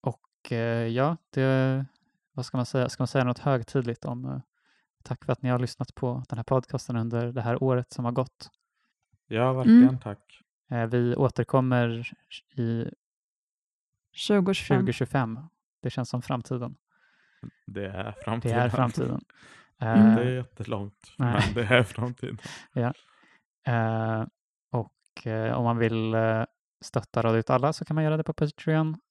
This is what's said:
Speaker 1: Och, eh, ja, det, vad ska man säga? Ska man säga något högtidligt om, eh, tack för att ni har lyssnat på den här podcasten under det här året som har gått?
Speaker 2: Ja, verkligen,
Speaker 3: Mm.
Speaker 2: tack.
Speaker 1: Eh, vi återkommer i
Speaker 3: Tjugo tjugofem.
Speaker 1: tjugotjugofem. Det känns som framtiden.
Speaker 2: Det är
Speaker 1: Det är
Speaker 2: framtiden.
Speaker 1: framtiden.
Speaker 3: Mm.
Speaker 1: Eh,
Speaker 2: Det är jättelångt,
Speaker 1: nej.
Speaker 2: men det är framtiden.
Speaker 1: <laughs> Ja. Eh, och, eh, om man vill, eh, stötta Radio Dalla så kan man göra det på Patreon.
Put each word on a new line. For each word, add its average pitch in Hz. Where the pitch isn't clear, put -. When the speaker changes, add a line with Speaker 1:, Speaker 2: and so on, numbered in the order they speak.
Speaker 1:
Och, -
eh, 117
ja, 135
det, 131
vad 127
ska -
man 123
säga? 123
Ska -
man 127
säga 135
något 123
högtidligt 123
om, 123
eh, 131
tack -
för 127
att -
ni 127
har 123
lyssnat -
på 127
den 113
här 113
podcasten 131
under 117
det 123
här 117
året 127
som 123
har 120
gått? -
Speaker 2:
Ja, 123
verkligen, 226
Speaker 3:
Mm. 131
Speaker 2:
tack. -
Speaker 1:
Eh, 117
vi 120
återkommer 123
i 117
Speaker 3:
Tjugo 190
tjugofem. -
Speaker 1:
tjugotjugofem. 123
Det 127
känns 123
som 123
framtiden. 123
Speaker 2:
Det 101
är 95
Speaker 1:
Det 110
är -
Speaker 2:
framtiden. 117
Speaker 1:
framtiden. 123
Speaker 3:
Mm. 113
Speaker 1:
Eh, 110
Speaker 2:
Det 117
är 127
jättelångt, 107
Speaker 1:
nej. 120
Speaker 2:
men -
det 117
är 123
framtiden. 123
Speaker 1:
<laughs> -
Ja. 123
Eh, 113
och, -
eh, 110
om 123
man 117
vill, 110
eh, 113
stötta -
Radio 113
Dalla 131
så -
kan 156
man 156
göra 156
det 160
på 160
Patreon. 156